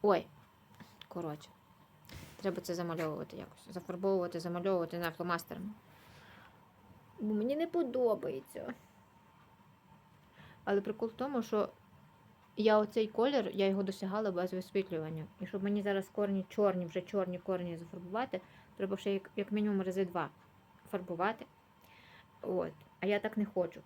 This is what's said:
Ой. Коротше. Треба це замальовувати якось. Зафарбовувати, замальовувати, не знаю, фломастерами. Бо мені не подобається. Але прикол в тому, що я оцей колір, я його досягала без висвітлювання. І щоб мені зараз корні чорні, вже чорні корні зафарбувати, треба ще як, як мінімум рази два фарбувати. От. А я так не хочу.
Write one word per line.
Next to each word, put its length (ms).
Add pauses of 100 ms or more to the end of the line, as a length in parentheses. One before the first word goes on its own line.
Ой. 260 (800)
Коротше. 420 (920)
Треба 200
це 140
замальовувати 600
якось. 320
Зафарбовувати, 720
замальовувати, 580
не 40
знаю, 120
фломастерами. 560 (1500)
Бо 140
мені 220
не 120
подобається. 1040 (1900)
Але 180
прикол 280
в 40
тому, 280
що 280 (880)
я 200
оцей 300
колір, 460
я 140
його 160
досягала 480
без 220
висвітлювання. 720 (140)
І 60
щоб 180
мені 180
зараз 280
корні 400
чорні, 360
вже 160
чорні 380
корні 380
зафарбувати, 640 (360)
треба 200
ще 160
як, 220
як 160
мінімум 300
рази 240
два 240 (640)
фарбувати. 540 (960)
От. 320 (260)
А 60
я 140
так 180
не 80
хочу. 400